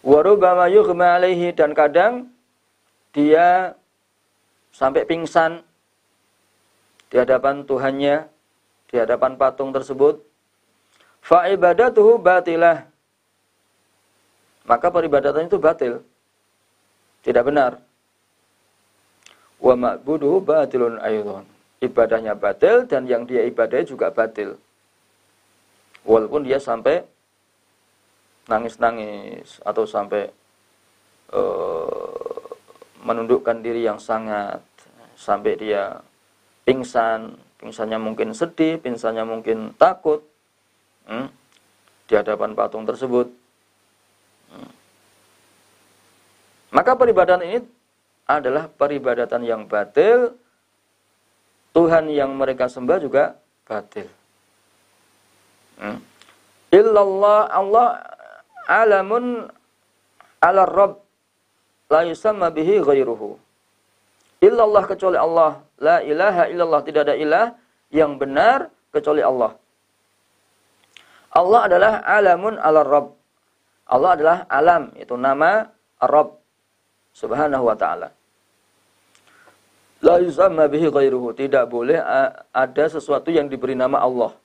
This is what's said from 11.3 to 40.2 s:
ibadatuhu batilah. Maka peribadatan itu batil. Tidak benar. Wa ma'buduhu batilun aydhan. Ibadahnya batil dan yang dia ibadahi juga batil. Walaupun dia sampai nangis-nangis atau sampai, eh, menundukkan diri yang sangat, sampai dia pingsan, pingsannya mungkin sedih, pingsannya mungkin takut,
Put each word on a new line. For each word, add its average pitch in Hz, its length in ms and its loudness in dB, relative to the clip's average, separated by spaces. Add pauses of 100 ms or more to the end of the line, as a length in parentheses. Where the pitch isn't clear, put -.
ibadatuhu 208 720 4
batilah. 170 640 2 (1800)
Maka 120 240 0
peribadatan 151 560 -2
itu 180 120 -2
batil. 131 440 -2 (1200)
Tidak 123 200 0
benar. 131 400 -2 (1800)
Wa 127 160 4
ma'buduhu 139 680 -2
batilun 123 600 -2
aydhan. 104 440 -6 (360)
Ibadahnya 113 520 0
batil 185 520 0
dan 131 200 -4
yang 120 200 -2
dia 120 200 -2
ibadahi 123 400 -2
juga 117 240 -6
batil. 107 480 -6 (1500)
Walaupun 113 400 2
dia 131 160 -2
sampai 131 400 -2 (1400)
nangis-nangis 110 1200 -6
atau 107 200 -2
sampai, 101 440 -6 (1040)
eh, 92 1120 -8 (560)
menundukkan 113 600 -2
diri 117 240 -4
yang 107 120 -4
sangat, 107 640 -8 (560)
sampai 104 400 -4
dia 104 400 -6 (680)
pingsan, 117 720 -2 (200)
pingsannya 110 400 -10
mungkin 110 360 -6
sedih, 160 480 -4
pingsannya 113 400 -6
mungkin 113 560 -6
takut, 160 480 0 (800)